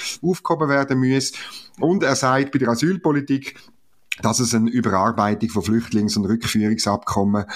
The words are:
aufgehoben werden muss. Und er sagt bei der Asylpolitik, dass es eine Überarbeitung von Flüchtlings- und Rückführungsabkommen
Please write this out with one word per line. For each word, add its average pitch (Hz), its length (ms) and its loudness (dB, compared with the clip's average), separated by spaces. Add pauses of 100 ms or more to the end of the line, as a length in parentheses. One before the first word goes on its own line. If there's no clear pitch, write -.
(220)
aufgehoben 165 460 0
werden 139 300 0
muss. 131 340 0 (460)
Und 170 240 2
er 135 140 2
sagt 135 360 0
bei 143 60 0
der 120 100 0
Asylpolitik, 143 840 0 (640)
dass 113 200 0
es 113 120 -2
eine 113 160 2
Überarbeitung 104 800 2
von 101 140 -2
Flüchtlings- 107 540 0
und 104 80 0
Rückführungsabkommen 104 1200 0 (120)